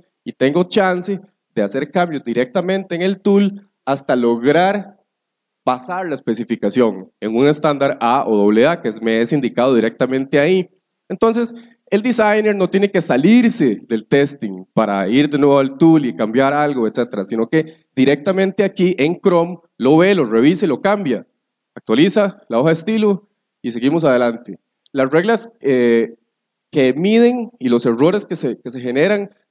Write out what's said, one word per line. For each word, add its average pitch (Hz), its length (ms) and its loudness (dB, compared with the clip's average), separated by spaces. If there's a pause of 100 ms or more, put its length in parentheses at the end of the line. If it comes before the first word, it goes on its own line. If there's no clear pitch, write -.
(240)
y 120 100 -12
tengo 147 300 0
chance 185 580 -2 (320)
de 107 80 -2
hacer 131 300 -4
cambios 170 320 -2
directamente 175 720 -4
en 170 80 -4
el 196 180 -4
tool 202 480 0 (160)
hasta 135 300 -2
lograr 147 840 0 (680)
pasar 175 440 -4
la 147 80 -6
especificación 110 1040 -4
en 107 160 -6
un 131 100 2
estándar 147 560 0
A 123 260 0
o 107 80 0
doble 107 300 4
A, 170 160 0
que 123 60 -6
es, 107 120 -8
me 113 220 0
es 117 100 -2
indicado 131 440 0
directamente 131 640 -2
ahí. 175 320 0 (360)
Entonces, 226 460 -2 (340)
el 208 140 0
designer 214 540 0
no 185 140 0
tiene 202 200 0
que 185 120 -2
salirse 160 840 2
del 110 220 -6
testing 139 640 -2
para 101 380 -2
ir 139 200 2
de 143 80 -4
nuevo 139 220 4
al 135 180 -2
tool 160 280 4
y 117 100 -6
cambiar 123 380 0
algo, 143 340 -2
etcétera, 107 380 -6
sino 113 240 -4
que 156 440 -4
directamente 185 680 0
aquí 190 340 0
en 156 220 0
Chrome 175 380 0 (200)
lo 135 200 4
ve, 190 180 4
lo 156 80 0
revisa 123 400 2
y 175 60 0
lo 123 100 -2
cambia. 185 480 -2 (480)
Actualiza 190 720 0
la 117 120 -2
hoja 151 100 2
de 160 60 2
estilo 208 520 -2 (340)
y 120 120 -8
seguimos 143 320 -2
adelante. 120 520 0 (360)
Las 135 180 -2
reglas, 220 480 0
eh, 120 560 0 (560)
que 131 220 2
miden 226 680 0
y 254 80 -4
los 233 180 0
errores 156 380 2
que 180 140 -8
se, 123 240 -6
que 123 80 -12
se 123 100 -14
generan 180 500 -2 (220)